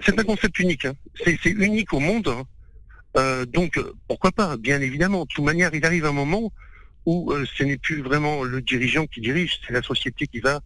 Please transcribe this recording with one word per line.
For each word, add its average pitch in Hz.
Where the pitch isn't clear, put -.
C'est 196
un 220
concept 202
unique, 180
hein. 135
C'est, 175
c'est 175
unique 208
au -
monde, 185
hein. 127
Euh, 131
donc, 127
euh, -
pourquoi 156
pas ? 175
Bien 131
évidemment. 160
De 127
toute 147
manière, 160
il 151
arrive 165
un 147
moment 160
où, 170
euh, 143
ce 139
n'est 139
plus 151
vraiment 147
le 127
dirigeant 131
qui 135
dirige, 143
c'est -
la 120
société 127
qui 120
va 139